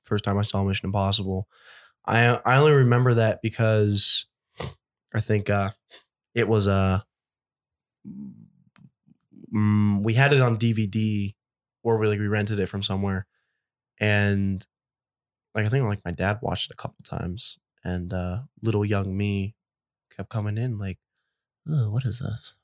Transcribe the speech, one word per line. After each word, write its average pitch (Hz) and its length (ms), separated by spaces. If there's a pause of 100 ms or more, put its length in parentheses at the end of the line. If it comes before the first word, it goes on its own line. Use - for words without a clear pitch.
first - 220
time 101 140
I 101 40
saw 98 220
Mission 98 220
Impossible. 98 600 (580)
I, 120 380
I 127 120
only 151 160
remember 123 420
that 110 280
because 107 840 (880)
I 113 60
think, 104 300
uh, 98 200 (640)
it 117 140
was, 104 200
uh, 95 320 (2500)
mm, 104 480
we 110 120
had 139 180
it 135 80
on 117 160
D 117 160
V 107 140
D 104 500 (460)
or 113 160
we, 107 80
like, 104 120
we 104 100
rented 104 300
it 92 80
from 101 160
somewhere. 98 440 (760)
And, 101 640 (920)
like, 107 100
I 101 40
think, 131 180
like, 101 180
my 87 80
dad 98 300
watched 90 280
it - 40
a - 20
couple - 280
times - 540 (260)
and, 90 280
uh, 90 280 (220)
little 104 220
young 98 320
me 101 380 (600)
kept 98 140
coming 104 280
in 117 200
like, 95 200 (680)
"Oh, 127 220
what 123 140
is 113 160
this? - 440